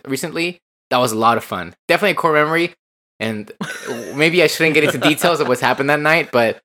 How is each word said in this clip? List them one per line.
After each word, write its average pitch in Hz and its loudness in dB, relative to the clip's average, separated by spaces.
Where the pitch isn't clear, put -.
recently. 165 -6
That 127 2
was 123 0
a 110 -4
lot 117 4
of 120 -6
fun. 87 -10
Definitely 196 2
a 156 -2
core 160 0
memory. 160 0
And 107 -6
<laughs> 120 -10
maybe 165 2
I 151 6
shouldn't 160 0
get 151 4
into 147 0
details 151 0
of 131 0
what's 123 0
happened 131 0
that 151 2
night, 156 0
but 117 2